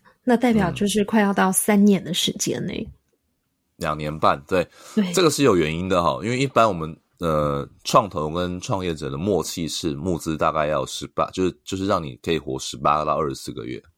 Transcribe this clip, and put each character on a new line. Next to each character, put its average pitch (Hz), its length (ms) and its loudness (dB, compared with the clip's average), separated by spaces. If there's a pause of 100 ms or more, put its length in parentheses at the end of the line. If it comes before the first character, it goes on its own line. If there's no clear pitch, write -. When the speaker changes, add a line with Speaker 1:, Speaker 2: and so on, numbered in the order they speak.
(240)
Speaker 1:
那 240 140 4
代 240 160 2
表 196 180 2
就 208 160 0
是 202 160 2
快 214 180 2
要 202 120 2
到 190 180 2
三 202 320 4
年 202 180 6
的 156 120 -6
时 - 200 0
间 - 320 -4
呢。 196 80 -6
Speaker 2:
嗯。 - 140 -8 (880)
两 78 200 -4
年 76 200 -6
半， 82 300 2
对。 90 180 2 (280)
Speaker 1:
对。 190 180 0
Speaker 2:
这 185 100 2
个 165 80 6
是 143 140 0
有 110 140 6
原 78 200 2
因 92 120 -4
的 90 120 2
哈， 71 220 0
因 107 60 -4
为 123 80 -2
一 139 80 0
般 117 220 4
我 104 60 0
们， 80 220 -8 (240)
呃， 73 480 0 (180)
创 120 240 4
投 78 200 -4
跟 90 300 -4
创 95 240 -4
业 85 100 -2
者 76 160 -8
的 67 80 -6
默 90 240 2
契 78 280 -6
是 76 260 -4
募 82 220 -2
资 80 180 -4
大 78 160 0
概 76 160 0
要 71 180 -2
十 - 220 -10
八， - 240 -4
就 92 140 -2
是， 85 180 -4
就 - 140 -6
是 95 100 -2
让 95 160 0
你 64 180 -12
可 - 80 -4
以 80 80 2
活 67 220 -6
十 - 160 -10
八 73 300 0
到 73 120 0
二 76 120 -2
十 67 40 -6
四 - 200 -12
个 57 120 -12
月。 60 160 -10 (160)